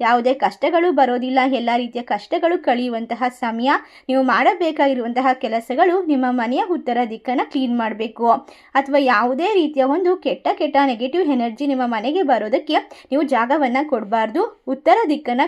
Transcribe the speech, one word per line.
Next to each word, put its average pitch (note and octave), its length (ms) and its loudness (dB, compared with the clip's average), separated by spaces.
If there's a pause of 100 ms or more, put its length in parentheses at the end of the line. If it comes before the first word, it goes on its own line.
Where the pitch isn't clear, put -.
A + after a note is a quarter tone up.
ಯಾವುದೇ A#3+ 320 2
ಕಷ್ಟಗಳು D#4+ 580 0
ಬರೋದಿಲ್ಲ, B3+ 480 2 (140)
ಎಲ್ಲ A#3 240 -2
ರೀತಿಯ A#3+ 240 -4
ಕಷ್ಟಗಳು E4 640 -2
ಕಳೆಯುವಂತಹ A#3+ 680 -2
ಸಮಯ. A#3+ 420 -2 (380)
ನೀವು C4 140 2
ಮಾಡಬೇಕಾಗಿರುವಂತಹ C4+ 1120 2
ಕೆಲಸಗಳು C4 720 0
ನಿಮ್ಮ C4+ 240 0
ಮನೆಯ B3 420 0
ಉತ್ತರ A#3+ 260 -4 (120)
ದಿಕ್ಕನ್ನ B3 340 -4
ಕ್ಲೀನ್ B3+ 340 -2
ಮಾಡ್ಬೇಕು, A3 540 -2 (420)
ಅಥವಾ C4 260 2
ಯಾವುದೇ B3+ 540 2
ರೀತಿಯ D4+ 300 2
ಒಂದು F4 340 2
ಕೆಟ್ಟ - 360 -4
ಕೆಟ್ಟ D4+ 320 0
ನೆಗೆಟಿವ್ C4+ 460 -2
ಎನರ್ಜಿ A#3+ 360 -2
ನಿಮ್ಮ C4 180 0
ಮನೆಗೆ A#3+ 380 -2
ಬರೋದಕ್ಕೆ C4 500 0 (380)
ನೀವು D4 120 2
ಜಾಗವನ್ನ B3+ 540 0 (120)
ಕೊಡ್ಬಾರ್ದು. A3+ 800 -2
ಉತ್ತರ D4 300 2 (120)
ದಿಕ್ಕನ್ನ C4 380 -2